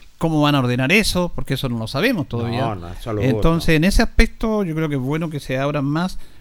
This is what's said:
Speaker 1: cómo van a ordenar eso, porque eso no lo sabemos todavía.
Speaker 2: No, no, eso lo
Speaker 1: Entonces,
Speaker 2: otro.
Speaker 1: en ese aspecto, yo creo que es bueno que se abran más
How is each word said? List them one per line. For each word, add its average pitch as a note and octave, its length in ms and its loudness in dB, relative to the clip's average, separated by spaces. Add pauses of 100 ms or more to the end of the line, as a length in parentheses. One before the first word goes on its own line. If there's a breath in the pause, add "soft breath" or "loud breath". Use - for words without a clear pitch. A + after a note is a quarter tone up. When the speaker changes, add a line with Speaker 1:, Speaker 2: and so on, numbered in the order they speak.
(180 loud breath)
Speaker 1:
cómo D#3+ 240 0
van D3 140 4
a C#3 40 2
ordenar B2+ 320 0
eso, F3+ 420 2
porque - 220 -4
eso B2+ 140 -4
no A#2 100 -4
lo A2 80 -8
sabemos E3+ 400 -2
todavía. A#2 340 -4
Speaker 2:
No, A2+ 140 -4
no, E2+ 140 -12
eso A2 240 -8
lo G#2 80 -2
Speaker 1:
Entonces, C3 480 2
Speaker 2:
otro. E3 60 6
Speaker 1:
en D#3 100 4
ese G3 180 4
aspecto, A3 600 2
yo D#3+ 120 -4
creo D#3+ 140 -2
que C#3+ 60 -2
es C3 60 -2
bueno D#3 280 -2
que D3+ 100 -6
se C3 180 -4
abran C#3+ 280 -2
más D#3+ 340 -2 (220 soft breath)